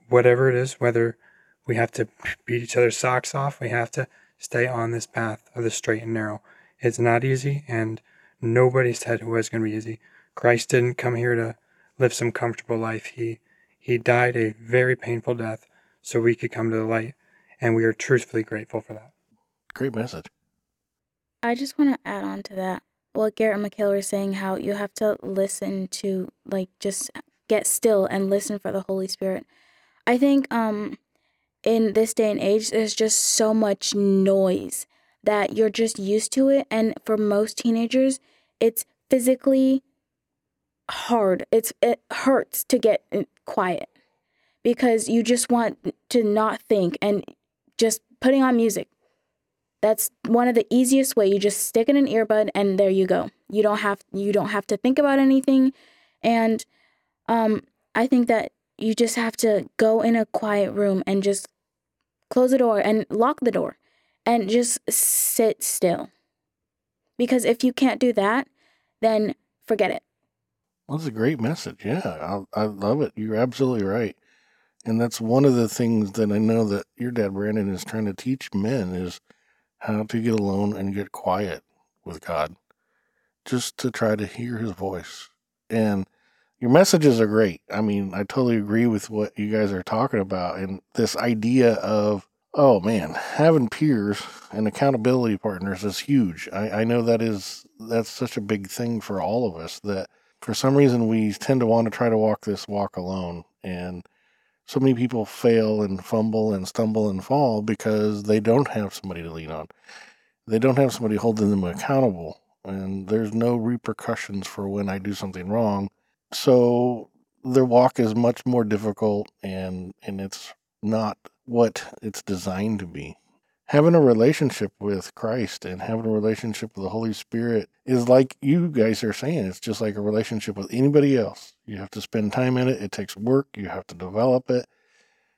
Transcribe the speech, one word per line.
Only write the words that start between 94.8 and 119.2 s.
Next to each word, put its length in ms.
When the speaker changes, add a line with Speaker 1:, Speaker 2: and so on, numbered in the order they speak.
Speaker 2:
partners 480
is 140
huge. 520
I, 200
I 140
know 180
that 180
is, 460
that's 300
such 300
a 20
big 280
thing 340
for 180
all 260
of 160
us 180
that 280
for 140
some 220
reason 320
we 260
tend 260
to 60
want 180
to 60
try 180
to 80
walk 300
this 200
walk 300
alone. 480
And 400
so 140
many 140
people 320
fail 560
and 200
fumble 520
and 120
stumble 440
and 120
fall 380
because 600
they 180
don't 280
have 260
somebody 280
to 80
lean 200
on. 180
They 120
don't 200
have 160
somebody 220
holding 340
them 140
accountable, 760
and 420
there's 280
no 220
repercussions 920
for 200
when 220
I 80
do 160
something 380
wrong. 400
So 800
their 220
walk 340
is 140
much 320
more 180
difficult, 640